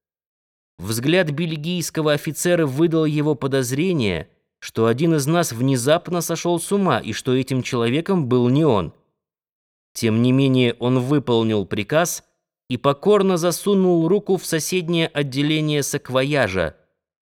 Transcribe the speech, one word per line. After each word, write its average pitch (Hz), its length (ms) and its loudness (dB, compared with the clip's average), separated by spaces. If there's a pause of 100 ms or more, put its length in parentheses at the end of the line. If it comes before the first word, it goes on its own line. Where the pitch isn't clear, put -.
(800)
Взгляд 131 520 -2
бельгийского 160 840 -4
офицера 165 520 0
выдал 156 380 0
его 151 300 0
подозрение, 131 960 -2 (300)
что - 260 -2
один 151 280 2
из 139 120 0
нас 170 260 0
внезапно 139 720 0
сошел 170 360 -2
с - 140 -8
ума 180 280 2
и 110 120 -6
что 127 240 -2
этим 131 260 -2
человеком 135 680 -2
был 123 200 2
не 143 160 4
он. 101 300 2 (1000)
Тем 113 300 0
не 127 100 4
менее, 131 460 2
он 127 220 0
выполнил 113 640 0
приказ 147 580 -2 (460)
и 120 80 -4
покорно 190 580 2
засунул 175 720 2
руку 196 300 0
в - 80 -14
соседнее 165 640 -2
отделение 147 720 -2
саквояжа. 127 920 -2 (500)